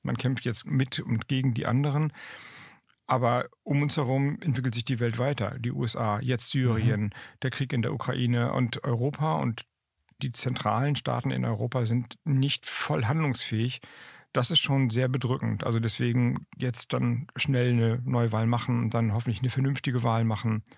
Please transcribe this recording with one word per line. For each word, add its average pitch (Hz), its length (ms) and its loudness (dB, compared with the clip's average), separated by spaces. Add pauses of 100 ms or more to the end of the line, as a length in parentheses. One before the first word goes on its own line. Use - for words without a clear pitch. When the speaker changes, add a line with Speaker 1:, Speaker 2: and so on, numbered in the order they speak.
Speaker 1:
man 127 140 -2
kämpft 127 260 -2
jetzt - 240 -2
mit 135 320 0
und 110 300 -2
gegen 131 240 2
die 113 120 -2
anderen. 143 460 2 (960)
Aber 123 380 2 (180)
um 143 180 2
uns 147 140 0
herum 139 460 0
entwickelt 127 340 0
sich 120 80 -4
die 123 160 -2
Welt 117 180 0
weiter. 127 400 -2
Die 120 140 -4
U 135 140 -2
S 113 100 -2
A, 107 240 0
jetzt 123 320 0
Syrien, 117 540 2
Speaker 2:
Mhm. 104 40 0 (320)
Speaker 1:
der 131 100 -2
Krieg 123 200 -4
in 120 120 0
der 117 100 -2
Ukraine 120 580 0
und 123 320 -2
Europa 143 520 0
und 127 300 -2 (560)
die 127 120 -4
zentralen 127 640 0
Staaten 127 340 -2
in 127 140 -2
Europa 120 400 0
sind 120 400 -2
nicht 139 400 0
voll - 400 0
handlungsfähig. 127 720 0 (540)
Das 123 180 2
ist 160 80 4
schon 135 300 4
sehr 127 180 2
bedrückend. 117 560 0
Also 113 160 2
deswegen 120 680 2 (120)
jetzt 127 340 -4
dann 123 360 0 (100)
schnell 123 340 2
eine 117 320 4
Neuwahl 117 420 2
machen 120 360 2
und 113 120 -2
dann 117 200 2
hoffentlich 117 260 -2
eine 127 100 0
vernünftige 131 540 0
Wahl 113 220 2
machen. 110 380 0 (140)